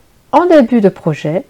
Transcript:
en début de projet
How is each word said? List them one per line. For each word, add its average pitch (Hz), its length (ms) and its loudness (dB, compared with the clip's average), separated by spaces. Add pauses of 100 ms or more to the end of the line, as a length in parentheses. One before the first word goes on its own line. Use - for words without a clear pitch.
(320)
en 330 140 2
début 262 340 2
de 196 80 2
projet 160 600 -6